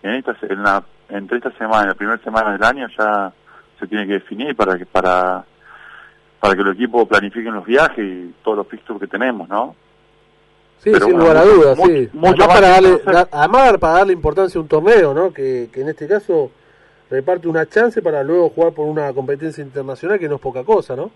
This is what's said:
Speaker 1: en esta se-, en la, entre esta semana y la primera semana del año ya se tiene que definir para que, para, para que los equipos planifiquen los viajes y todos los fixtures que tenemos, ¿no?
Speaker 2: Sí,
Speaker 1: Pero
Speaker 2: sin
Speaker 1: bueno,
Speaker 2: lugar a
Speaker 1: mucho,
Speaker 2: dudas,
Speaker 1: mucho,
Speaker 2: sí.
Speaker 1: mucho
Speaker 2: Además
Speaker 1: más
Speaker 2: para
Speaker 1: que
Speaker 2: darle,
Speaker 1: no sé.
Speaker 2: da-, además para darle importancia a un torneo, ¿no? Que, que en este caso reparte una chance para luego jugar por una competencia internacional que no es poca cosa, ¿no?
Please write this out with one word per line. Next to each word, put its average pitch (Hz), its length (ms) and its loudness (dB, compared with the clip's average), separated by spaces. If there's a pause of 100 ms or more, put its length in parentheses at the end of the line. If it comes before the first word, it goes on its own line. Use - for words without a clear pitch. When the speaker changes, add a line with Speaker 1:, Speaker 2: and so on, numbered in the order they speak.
Speaker 1:
en 101 80 -6
esta 127 280 -6
se-, 101 140 -8
en 98 80 -10
la, 101 220 0 (260)
entre 101 280 -8
esta 123 160 -8
semana 110 320 -2
y - 20 -2
la 95 80 -2
primera 107 240 -6
semana 110 320 -4
del 98 120 -4
año 127 320 -2
ya 104 360 -2 (480)
se 98 80 -12
tiene 104 180 -6
que 101 80 -4
definir 117 420 -8
para 95 220 -2
que, 90 80 -12
para, 92 580 -2 (960)
para 98 160 2
que 98 80 -2
los 98 120 -2
equipos 113 320 -2
planifiquen 107 460 -2
los 95 120 -10
viajes 127 400 0
y 90 380 -12
todos 110 140 -2
los 98 100 -6
fixtures 107 320 -14
que 98 80 -10
tenemos, 104 420 -6
¿no? 120 260 -6 (1040)
Speaker 2:
Sí, 214 120 0
Speaker 1:
Pero 196 160 4
Speaker 2:
sin 120 80 4
Speaker 1:
bueno, 165 140 4
Speaker 2:
lugar 156 80 6
a 165 80 6
Speaker 1:
mucho, 208 100 8
Speaker 2:
dudas, 143 240 6
Speaker 1:
mucho, 180 120 0
Speaker 2:
sí. 131 220 -2
Speaker 1:
mucho 175 300 2
Speaker 2:
Además 208 40 4
Speaker 1:
más - 0 -
Speaker 2:
para 202 200 6
Speaker 1:
que 185 60 8
Speaker 2:
darle, 190 180 6
Speaker 1:
no 175 60 4
sé. 190 140 -2
Speaker 2:
da-, 180 200 2
además 208 480 4
para 165 140 0
darle 190 200 4
importancia 170 460 -2
a - 20 -6
un 156 60 -10
torneo, 160 460 4
¿no? 170 200 -2
Que, 131 400 -6
que 131 80 -8
en 143 80 -6
este 151 180 -10
caso 170 440 -2 (580)
reparte 165 380 -4
una 160 180 -2
chance 226 380 0
para 151 180 -2
luego 160 280 2
jugar 160 240 0
por 151 120 -6
una 151 280 -4
competencia 143 500 -8
internacional 139 560 -8
que 160 100 -8
no 147 60 -4
es 131 60 -12
poca 127 220 -10
cosa, 175 320 -2
¿no? 160 200 -10